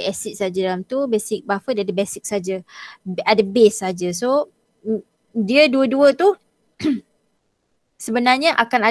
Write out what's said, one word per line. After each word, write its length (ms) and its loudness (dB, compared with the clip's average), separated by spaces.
acid 320 -8
saja 240 -4
dalam 240 -4
tu, 240 -4
basic 400 -4
buffer 240 -4
dia 160 -4
ada 80 -6
basic 320 -6
saja, 320 -6
b-, 240 -8
ada 180 2
base 380 4
saja. 320 -4
So, 400 -2
m-, 200 -4
dia 400 4
dua-dua 420 4
tu 220 4
<clears throat> 80 -4
sebenarnya 480 2
akan 260 0